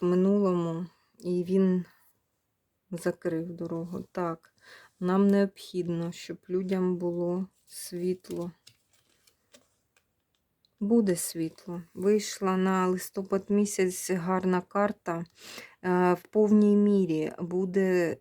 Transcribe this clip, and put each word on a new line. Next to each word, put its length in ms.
в 40
минулому, 800
і 240
він 420
закрив 600
дорогу. 600
Так, 420
нам 280
необхідно, 840
щоб 260
людям 480
було 500
світло. 840
Буде 360
світло. 640
Вийшла 640
на 300
листопад 600
місяць 600
гарна 500
карта. 640
Е, 300
в 80
повній 540
мірі 640
буде, 800